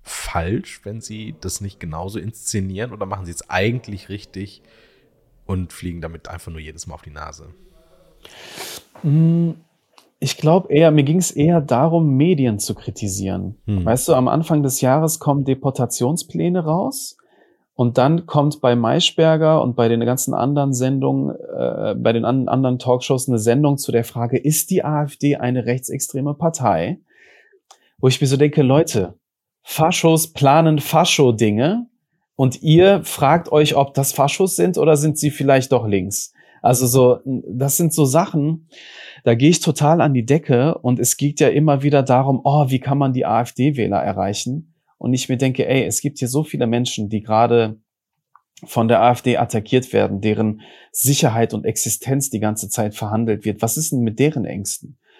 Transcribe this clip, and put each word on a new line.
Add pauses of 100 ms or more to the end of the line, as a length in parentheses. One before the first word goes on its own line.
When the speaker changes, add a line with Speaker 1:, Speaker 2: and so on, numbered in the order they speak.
Speaker 1:
falsch,
wenn
sie
das
nicht
genauso
inszenieren,
oder
machen
sie
es
eigentlich
richtig (840)
und
fliegen
damit
einfach
nur
jedes
Mal
auf
die
Nase? (1500)
Speaker 2:
Hm, (640)
ich
glaub
eher,
mir
ging's
eher
darum,
Medien
zu
kritisieren.
Speaker 1:
Hm.
Speaker 2:
Weißt
du,
am
Anfang
des
Jahres
kommen
Deportationspläne
raus (560)
und
dann
kommt
bei
Maischberger
und
bei
den
ganzen
anderen
Sendungen,
äh,
bei
den
an-,
anderen
Talkshows
eine
Sendung
zu
der
Frage,
"Ist
die
A
F
D
eine
rechtsextreme
Partei?" (1000)
Wo
ich
mir
so
denke,
Leute, (480)
Faschos
planen
Fascho-Dinge (480)
und
ihr
fragt
euch,
ob
das
Faschos
sind
oder
sind
sie
vielleicht
doch
links. (280)
Also
so,
das
sind
so
Sachen, (560)
da
gehe
ich
total
an
die
Decke
und
es
geht
ja
immer
wieder
darum,
oh,
wie
kann
man
die
A-F-D-Wähler
erreichen? (240)
Und
ich
mir
denke,
ey,
es
gibt
hier
so
viele
Menschen,
die
gerade (840)
von
der
A
F
D
attackiert
werden,
deren (300)
Sicherheit
und
Existenz
die
ganze
Zeit
verhandelt
wird.
Was
ist
denn
mit
deren
Ängsten? (200)